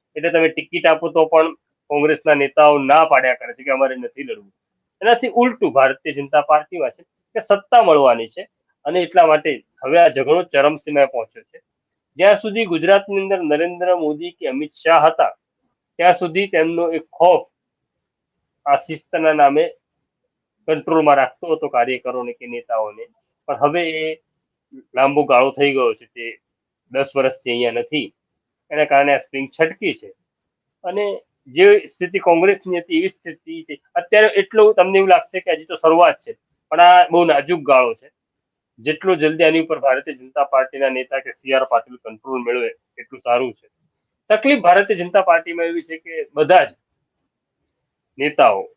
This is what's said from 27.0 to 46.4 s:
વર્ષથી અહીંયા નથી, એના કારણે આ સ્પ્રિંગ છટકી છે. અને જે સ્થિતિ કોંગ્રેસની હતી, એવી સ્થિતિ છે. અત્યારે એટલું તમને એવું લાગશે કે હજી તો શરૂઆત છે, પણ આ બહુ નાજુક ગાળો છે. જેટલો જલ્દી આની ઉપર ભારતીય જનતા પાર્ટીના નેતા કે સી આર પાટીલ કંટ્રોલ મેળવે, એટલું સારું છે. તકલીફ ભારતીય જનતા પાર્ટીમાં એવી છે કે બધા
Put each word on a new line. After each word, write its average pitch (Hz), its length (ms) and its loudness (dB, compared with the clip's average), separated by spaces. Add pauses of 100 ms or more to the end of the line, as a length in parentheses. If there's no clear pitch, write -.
વર્ષથી 131 340 -4
અહીંયા 120 200 -2
નથી, 120 440 -8 (560)
એના 147 140 -2
કારણે 143 300 2
આ - 20 0
સ્પ્રિંગ 135 320 -8
છટકી 160 440 -4
છે. 101 220 -16 (680)
અને 196 380 -6 (240)
જે 190 340 4
સ્થિતિ 175 380 -10
કોંગ્રેસની 180 600 0
હતી, 170 200 -4
એવી 185 80 -2
સ્થિતિ 165 560 -14
છે. 147 180 -16 (140)
અત્યારે 208 320 2
એટલું 214 480 2
તમને 190 240 2
એવું 196 100 2
લાગશે 180 320 2
કે 185 120 -4
હજી 160 120 -6
તો 170 100 -14
શરૂઆત 160 400 4
છે, - 240 -18 (320)
પણ 156 100 0
આ 180 280 8
બહુ 170 160 2
નાજુક 156 360 0
ગાળો 127 320 2
છે. 131 180 -16 (680)
જેટલો 156 360 -2
જલ્દી 156 300 0
આની 160 160 2
ઉપર 160 180 -6
ભારતીય 139 360 -2
જનતા 131 300 -6
પાર્ટીના 135 440 -2
નેતા 131 300 -6
કે 131 120 -12
સી 131 220 -10
આર 131 120 0
પાટીલ 123 320 -4
કંટ્રોલ 123 460 -12
મેળવે, 120 280 -4 (280)
એટલું 123 220 -20
સારું 123 320 -2
છે. - 160 -20 (600)
તકલીફ 269 300 2
ભારતીય 196 380 2
જનતા 180 260 -2
પાર્ટીમાં 170 440 0
એવી 170 140 -6
છે 160 160 -16
કે 160 380 -12
બધા 156 300 2